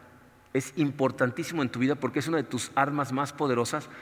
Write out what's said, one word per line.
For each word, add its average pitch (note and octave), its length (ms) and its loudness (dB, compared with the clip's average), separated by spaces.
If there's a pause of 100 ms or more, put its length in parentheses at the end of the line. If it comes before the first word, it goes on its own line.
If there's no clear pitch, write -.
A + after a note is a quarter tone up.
(540)
es C3 220 -2
importantísimo C#3 840 0
en B2+ 80 0
tu A#2+ 100 -4
vida C3+ 160 2
porque B2+ 240 -2
es C#3+ 80 -2
una E3 80 2
de D3 80 2
tus - 320 -6
armas C#3 380 2
más C#3 180 0
poderosas C3+ 560 0 (140)